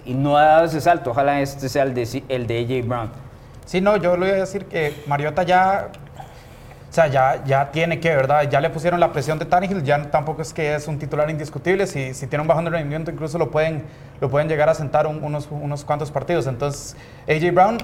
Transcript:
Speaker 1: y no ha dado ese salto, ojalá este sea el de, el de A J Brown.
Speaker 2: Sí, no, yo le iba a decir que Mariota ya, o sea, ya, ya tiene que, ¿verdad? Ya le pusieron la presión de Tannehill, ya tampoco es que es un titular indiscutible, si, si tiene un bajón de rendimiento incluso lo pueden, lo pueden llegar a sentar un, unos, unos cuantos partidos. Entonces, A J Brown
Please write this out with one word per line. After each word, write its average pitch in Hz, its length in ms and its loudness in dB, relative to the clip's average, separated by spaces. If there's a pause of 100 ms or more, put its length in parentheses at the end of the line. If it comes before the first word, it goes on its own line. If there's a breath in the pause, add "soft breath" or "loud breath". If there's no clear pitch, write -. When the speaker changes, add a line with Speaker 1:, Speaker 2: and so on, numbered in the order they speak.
Speaker 1:
y 123 100 -6
no 143 220 2
ha 147 80 8
dado 160 220 8
ese 156 140 -2
salto, 151 300 2
ojalá 143 300 2
este 139 280 -6
sea 139 140 0
el 135 100 0
de, 123 360 -4
el 123 180 -2
de 117 140 -2
A - 20 -2
J 120 240 -2
Brown. 117 240 -4 (540 loud breath)
Speaker 2:
Sí, 180 160 -2
no, 208 160 4
yo 175 200 2
le 180 120 0
iba 196 80 2
a 190 40 0
decir 190 260 -6
que 147 280 -2 (140)
Mariota 147 340 -2
ya, 185 460 2 (1000 loud breath)
o - 20 -18
sea, 165 140 6
ya, 135 380 2
ya 135 260 2
tiene 160 300 -2
que, 165 160 2
¿verdad? 143 320 4
Ya 139 140 2
le 160 80 0
pusieron 165 280 0
la 170 140 4
presión 151 260 -2
de - 60 -6
Tannehill, 180 380 0
ya 143 280 0
tampoco 151 300 -2
es 156 140 -10
que 151 200 -2
es 147 140 -6
un 147 100 -6
titular 151 300 -2
indiscutible, 170 580 -2
si, 131 280 -6
si 135 120 -8
tiene 143 140 -2
un 156 80 -2
bajón 165 160 2
de 170 60 -2
rendimiento 160 400 -4
incluso 151 260 -6
lo 160 140 0
pueden, 156 320 0 (400 loud breath)
lo 139 80 0
pueden 147 180 2
llegar 151 220 2
a 156 40 2
sentar 151 320 0
un, 151 160 -6
unos, 147 280 -6
unos 147 340 -8
cuantos 147 260 -4
partidos. 156 360 -2
Entonces, 135 500 -6 (320 loud breath)
A - 60 2
J 170 180 2
Brown 190 320 6